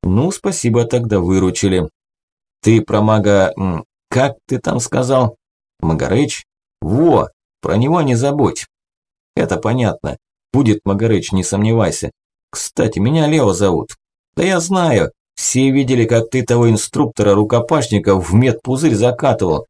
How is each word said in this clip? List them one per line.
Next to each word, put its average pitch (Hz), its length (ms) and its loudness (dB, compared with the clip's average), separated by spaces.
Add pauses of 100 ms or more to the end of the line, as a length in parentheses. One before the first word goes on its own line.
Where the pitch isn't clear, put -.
"Ну, 117 280 0
спасибо, 120 540 -2
тогда 113 340 0
выручили. 92 680 0 (720)
Ты 110 200 4
про 107 200 -2
мага, 101 540 2
м, 92 300 -4 (240)
как 139 360 0
ты 127 140 -4
там - 200 -4
сказал? 127 580 0 (420)
Магарыч? 82 680 -2 (360)
Во, 185 480 2 (320)
про 92 160 -2
него 151 240 0
не 131 140 0
забудь". 139 520 -2 (680)
"Это - 220 -2
понятно. 107 600 -4 (340)
Будет 113 320 2
Магарыч, 101 480 -2
не 95 120 -2
сомневайся. 107 680 -2 (380)
Кстати, - 500 -4
меня 147 280 2
Лео 143 260 2
зовут". 87 420 -2 (400)
"Да 170 80 -2
я 185 160 0
знаю. 165 520 0 (240)
Все 131 340 0
видели, 131 360 2
как 113 240 0
ты 127 140 -2
того 120 260 2
инструктора-рукопашника 104 1500 0
в 87 140 -6
медпузырь 127 640 2
закатывал. 107 760 0